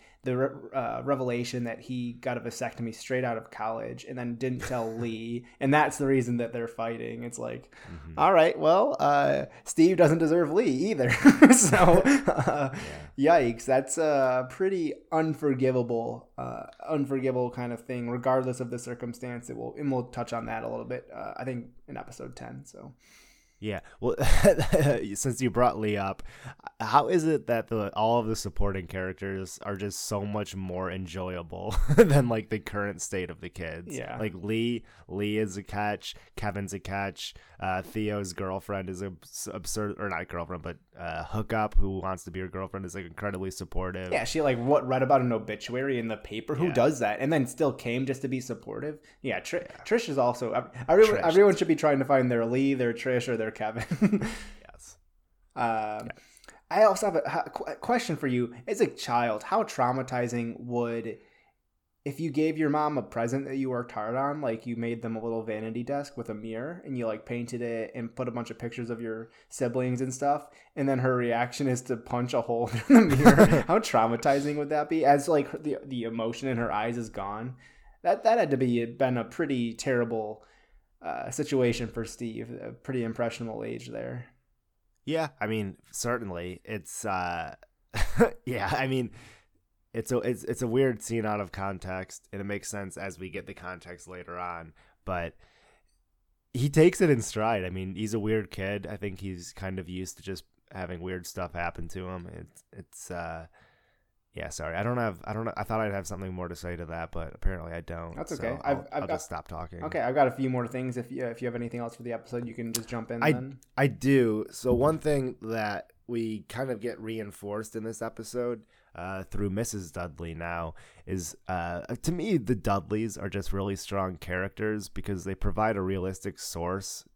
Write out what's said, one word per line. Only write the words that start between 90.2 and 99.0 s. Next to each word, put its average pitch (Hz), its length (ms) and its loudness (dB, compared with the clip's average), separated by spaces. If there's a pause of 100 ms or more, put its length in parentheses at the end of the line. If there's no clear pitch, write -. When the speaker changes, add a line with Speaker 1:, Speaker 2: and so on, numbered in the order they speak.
Speaker 2:
it's - 160 -6
a 127 60 -2
weird 123 360 2
scene 113 220 -4
out 107 160 -2
of 95 100 -6
context, 95 800 -8
and 98 120 -10
it - 20 -8
makes 101 240 -6
sense 98 300 -10
as 92 200 -10
we 92 120 -12
get 90 160 -12
the 98 80 -16
context 90 520 -14
later 87 320 -14
on, 85 360 -10 (320)
but 85 280 -4 (1160)
he 127 160 0
takes 156 320 6
it 175 100 6
in 120 120 4
stride. 107 420 -2
I 92 60 -6
mean, 92 240 -6
he's 107 200 -4
a 117 60 -2
weird 107 300 -2
kid. 98 360 -6
I 98 100 -10
think 95 240 -8